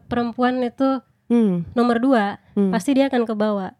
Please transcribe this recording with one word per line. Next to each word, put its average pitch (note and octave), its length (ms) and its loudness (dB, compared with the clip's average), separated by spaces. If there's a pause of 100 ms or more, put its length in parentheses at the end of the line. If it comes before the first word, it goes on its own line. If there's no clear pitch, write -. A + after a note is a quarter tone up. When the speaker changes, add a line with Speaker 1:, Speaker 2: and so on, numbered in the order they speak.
Speaker 1:
perempuan A#3+ 560 -2
itu C4+ 380 -2 (260)
Speaker 2:
Hmm. G3+ 480 2
Speaker 1:
nomor A#3+ 240 2
dua, A#3 280 2 (280)
Speaker 2:
Hmm. G3+ 160 2
Speaker 1:
pasti F#3+ 240 0
dia C4+ 140 4
akan A#3+ 180 -2
kebawa G#3+ 540 -4